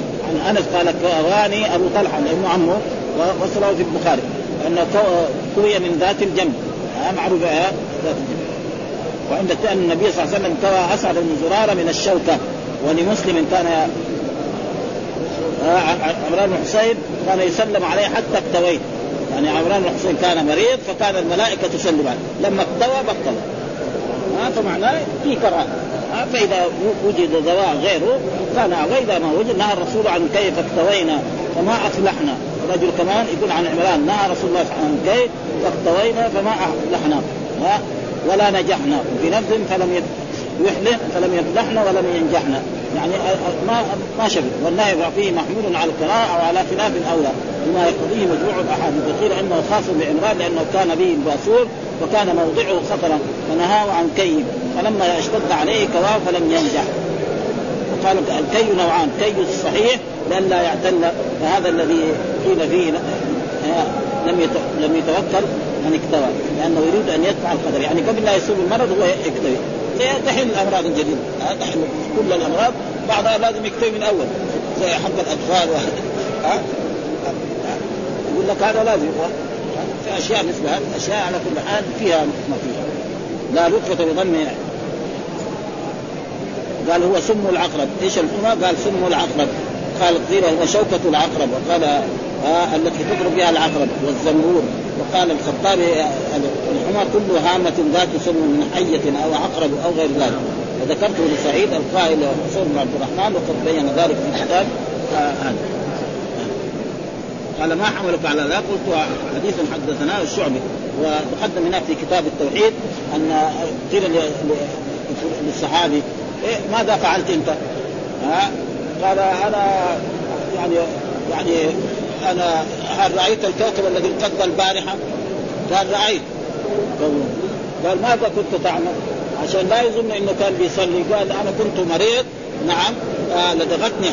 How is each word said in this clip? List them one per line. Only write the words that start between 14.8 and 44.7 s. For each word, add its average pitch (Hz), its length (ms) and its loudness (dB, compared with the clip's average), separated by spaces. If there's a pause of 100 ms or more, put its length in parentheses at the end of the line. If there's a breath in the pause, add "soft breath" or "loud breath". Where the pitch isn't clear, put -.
آه، 170 120 6
ع-، 160 280 0
ع-، 165 80 0 (120)
عمران 196 240 2
بن 185 140 0
حسين 220 300 2 (320)
كان 190 140 2
يسلم 190 440 2
عليه 185 220 2
حتى 208 320 0
اكتويت. 170 420 2 (540)
يعني 143 140 2
عمران 165 340 2
بن 175 160 0
حسين 180 240 0
كان 165 240 2
مريض 214 320 4 (100)
فكان 196 280 0
الملائكة 185 520 0
تسلم 156 380 0
عليه، - 420 -2
لما 190 140 2
اكتوى 233 400 0
بطل. 214 340 -2 (1040)
ها؟ 233 120 -2
فمعناه 214 500 0 (240)
في 285 100 2
كراهة. 180 320 2 (480)
ها؟ 233 180 -2
فإذا 202 340 2
و-، 190 420 0
وجد 165 360 2
دواء 175 380 2
غيره 196 360 2 (380)
كان، 202 160 2
وإذا 190 460 2
ما 165 200 0
وجد، 220 200 2
نهى 208 140 2
الرسول 202 340 0
عن 175 280 2
كيف 196 240 2
اكتوينا 170 600 2 (380)
فما 180 160 2
أفلحنا. 190 640 0 (400)
رجل 175 240 2
كمان 196 280 2 (120)
يقول 196 120 2
عن 170 160 2
عمران: 165 400 2
"نهى 196 240 2
رسول 180 200 0
الله 175 100 4
عن 151 460 0
كيف 233 240 4 (360)
اكتوينا 220 600 2
فما 202 220 0
أفلحنا". 170 720 0 (400)
ها؟ 196 180 2 (480)
"ولا 202 220 6
نجحنا". 156 480 2 (240)
في 165 80 2
لفظ: 208 220 2 (180)
"فلم 185 240 2
يف-، 156 200 -2 (460 loud breath)
يفلح"، 208 380 2 (160)
فلم 180 200 2
يفلحنا 208 500 2
ولم 190 200 2 (120)
ينجحنا. 151 460 2 (340)
يعني، 160 180 0
آه، 196 180 0
آه، 180 340 -2
ما، 233 160 2 (360)
ما 220 100 2
شفي. 143 220 0 (140)
والنهي 190 300 2 (220)